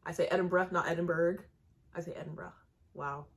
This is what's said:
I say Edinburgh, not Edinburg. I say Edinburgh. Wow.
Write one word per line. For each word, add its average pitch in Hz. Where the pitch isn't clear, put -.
I 165
say 170
Edinburgh, 180
not 180
Edinburg. 170
I 175
say 165
Edinburgh. -
Wow. 143